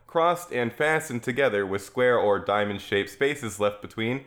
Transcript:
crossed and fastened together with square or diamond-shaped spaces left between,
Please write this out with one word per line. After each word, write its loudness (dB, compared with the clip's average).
crossed 0
and -2
fastened 0
together 0
with -4
square 2
or 4
diamond-shaped 0
spaces -2
left 0
between, -6